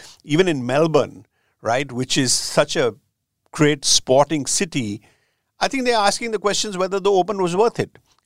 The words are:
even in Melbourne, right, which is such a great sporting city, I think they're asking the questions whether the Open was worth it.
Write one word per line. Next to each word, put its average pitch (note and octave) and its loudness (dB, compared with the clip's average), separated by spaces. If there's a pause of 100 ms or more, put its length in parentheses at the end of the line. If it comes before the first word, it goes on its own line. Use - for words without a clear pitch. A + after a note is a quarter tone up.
(240)
even E3+ 2
in C#3 -2
Melbourne, C3 0 (340)
right, B2+ -2
which B2 -4
is C3 0
such - 0
a B2 0 (560)
great D3+ 0
sporting C#3 2
city, A2 -4 (580)
I - 0
think C4+ -4
they're A#3+ 2
asking A3 0
the G#3 -4
questions G3+ -2
whether F#3 -2
the G3 0
Open F#3+ 0
was F3 0
worth A3 2
it. - -4 (300)